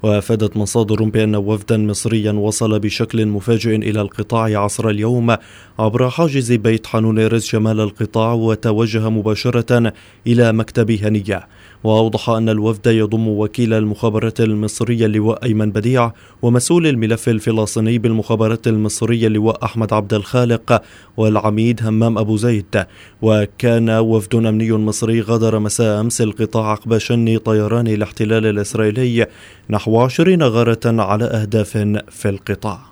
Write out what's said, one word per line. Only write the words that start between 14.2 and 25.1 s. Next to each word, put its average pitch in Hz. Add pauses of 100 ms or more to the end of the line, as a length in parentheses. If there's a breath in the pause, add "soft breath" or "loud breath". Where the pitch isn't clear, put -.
المصرية 110
اللواء 110
أيمن 107
بديع، 117 (300 loud breath)
ومسؤول 127
الملف 113
الفلسطيني 110
بالمخابرات 113
المصرية 110
اللواء 110
أحمد 110
عبد 107
الخالق، 117 (360 loud breath)
والعميد 110
همام 110
أبو 107
زيد. 104 (360 loud breath)
وكان 113
وفد 110
أمني 113
مصري 110